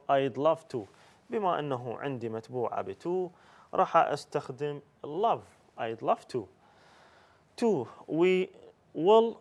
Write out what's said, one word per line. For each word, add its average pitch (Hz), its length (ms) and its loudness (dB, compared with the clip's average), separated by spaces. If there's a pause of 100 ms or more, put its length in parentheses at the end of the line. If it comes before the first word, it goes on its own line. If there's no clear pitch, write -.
"I'd 139 280 2
love 151 360 2
to". 113 140 -6 (420)
بما 202 300 0
أنه 127 380 -4
عندي 120 320 -6
متبوعة 110 520 -4
ب 95 120 -8
to، 180 380 -4 (420)
راح 170 240 2
أستخدم 143 840 -2 (240)
love، 180 360 0 (380)
"I'd 113 220 -6
love 170 240 -2 (100)
to". 120 40 0 (1200)
Two, 185 240 2 (240)
"We 185 380 2 (480)
will 220 460 6